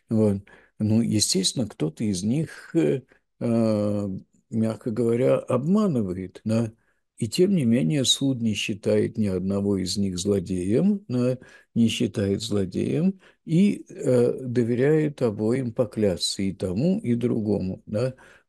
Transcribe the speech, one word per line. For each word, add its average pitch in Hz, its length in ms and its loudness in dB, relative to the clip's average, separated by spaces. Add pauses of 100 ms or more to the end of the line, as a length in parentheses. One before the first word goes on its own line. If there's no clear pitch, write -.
(100)
вот. 107 280 4 (420)
Ну, 107 220 2
естественно, 110 680 0
кто-то 151 360 -6
из 95 200 -2
них, 139 520 -4
э, 147 260 2 (380)
э, 107 680 0 (420)
мягко 110 420 -2
говоря, 120 460 2
обманывает, 123 1080 0
да. 113 280 0 (460)
И 117 100 -4
тем 185 280 2
не 147 80 2
менее 135 400 2
суд 135 380 0
не 110 120 0
считает 107 640 0
ни 107 100 2
одного 98 500 0
из 92 200 -4
них 95 200 -2
злодеем, 101 880 0
да, 123 300 0 (360)
не 117 140 4
считает 101 540 0
злодеем 110 800 -2 (260)
и, 185 440 2
э, 127 520 2
доверяет 131 800 0
обоим 113 500 0
поклясться, 104 680 -2
и 95 100 -2
тому, 107 480 -2
и 120 160 0
другому, 107 720 -2
да. 123 280 -2 (340)